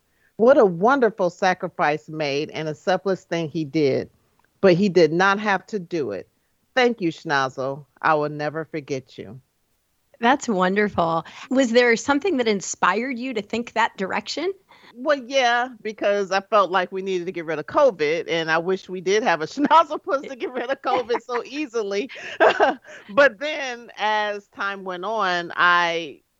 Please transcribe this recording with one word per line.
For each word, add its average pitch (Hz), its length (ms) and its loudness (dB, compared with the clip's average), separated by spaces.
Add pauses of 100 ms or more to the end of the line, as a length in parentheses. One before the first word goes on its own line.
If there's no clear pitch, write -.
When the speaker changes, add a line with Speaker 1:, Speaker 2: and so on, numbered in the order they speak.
(360)
Speaker 1:
What 254 220 6
a 247 80 8
wonderful 202 640 2
sacrifice 170 800 -2
made 151 400 -4
and 156 180 -6
a 151 80 -6
selfless 185 480 -2
thing 165 240 -6
he 160 160 -6
did, 139 460 0 (500)
but 190 140 6
he 196 160 4
did 165 240 4
not 196 260 2
have 202 280 -2
to 214 120 -8
do 165 320 -6
it. 92 160 -10 (460)
Thank 240 260 2
you, 165 120 -2
Schnozzle. 139 760 -4 (160)
I 156 140 4
will 147 140 0
never 151 360 -6
forget 135 520 -8
you. 98 220 -14 (800)
Speaker 2:
That's 254 280 2
wonderful. 185 800 0 (240)
Was 254 220 2
there 240 260 4
something 285 400 0
that 240 100 0
inspired 214 720 -2
you 254 140 -8
to 214 80 -6
think 233 320 -8
that - 240 -2
direction? 214 560 -6 (420)
Speaker 1:
Well, 285 220 -2
yeah, 247 520 0 (120)
because 202 500 -2
I 190 100 0
felt 196 280 2
like 180 220 0
we 190 100 -8
needed 190 240 -4
to 180 60 -8
get 170 140 -8
rid 156 120 -4
of 151 80 -8
covid, 170 640 2
and 160 220 -2
I 165 80 4
wish 185 280 -4
we 185 140 -10
did 202 220 0
have 170 180 2
a 156 40 -4
<laughs> - 20 -10
schnozzlepuss 302 840 2
to 269 60 -12
get 247 180 -8
rid 240 160 -6
of 269 120 -6
covid 247 420 -2
so 240 200 -6
easily. 233 640 -6 (300)
<laughs> - 100 8 (600)
But 220 300 4
then, 262 580 -8
as 208 520 -2
time 196 340 -6
went 180 200 -8
on, 185 520 -2
I, 170 680 2 (180)